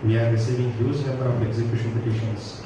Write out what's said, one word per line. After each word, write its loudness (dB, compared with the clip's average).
We 4
are 4
receiving 2
huge 0
number -2
of 2
execution 0
petitions -2